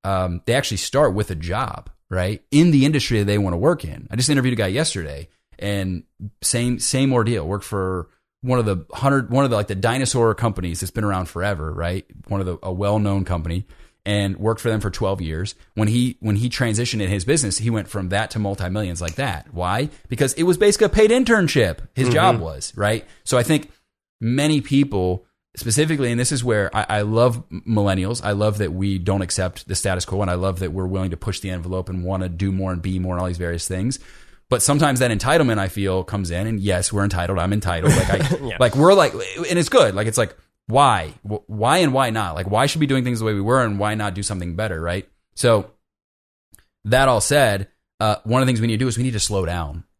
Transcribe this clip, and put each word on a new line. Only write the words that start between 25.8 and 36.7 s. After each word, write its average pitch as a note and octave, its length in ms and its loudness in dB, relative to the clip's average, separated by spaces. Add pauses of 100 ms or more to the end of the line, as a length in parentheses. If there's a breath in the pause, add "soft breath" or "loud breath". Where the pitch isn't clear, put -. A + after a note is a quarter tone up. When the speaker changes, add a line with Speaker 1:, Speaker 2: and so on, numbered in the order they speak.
Speaker 1:
and A#2 80 0
this B2+ 140 0
is B2 120 -2
where G#2+ 300 0
I, G#2+ 140 0
I G#2 140 0
love A#2 400 2 (100)
m-, F2+ 160 -10
millennials. G2+ 560 0
I G#2 80 0
love G#2 260 0
that F2+ 140 -2
we F#2+ 260 -2
don't F#2+ 240 0
accept F#2 460 -4
the F#2 60 -4
status F2+ 320 -2
quo, G2 160 -2
and F#2 80 0
I F2+ 40 0
love F2+ 260 -2
that F2 120 -4
we're F#2 140 -4
willing F#2 240 -2
to F2 80 -6
push - 220 -6
the F#2+ 100 -8
envelope F2+ 400 -6
and F#2 140 -4
wanna F#2 260 -4
do F#2+ 220 -2
more F#2+ 200 -2
and F2 80 -4
be F#2 180 -2
more F2+ 160 -2
and F2 60 -2
all F#2 60 -2
these F2+ 120 -4
various E2+ 300 -4
things. G2 300 -2 (500 soft breath)
But B2 140 2
sometimes C#3+ 380 4
that B2 120 4
entitlement, A#2+ 460 2
I G2 100 0
feel, F#2 340 -2
comes F#2+ 280 -4
in, F2+ 160 -2
and A2 120 -2
yes, F#2+ 340 0